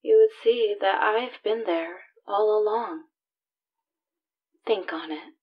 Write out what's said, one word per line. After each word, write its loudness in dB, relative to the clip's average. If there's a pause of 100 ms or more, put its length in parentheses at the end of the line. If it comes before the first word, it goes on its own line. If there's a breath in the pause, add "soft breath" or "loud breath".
you 4
would 4
see 2
that 0
I've -2
been -4
there -6 (220)
all 2
along. -2 (1600)
Think -4
on -10
it. -14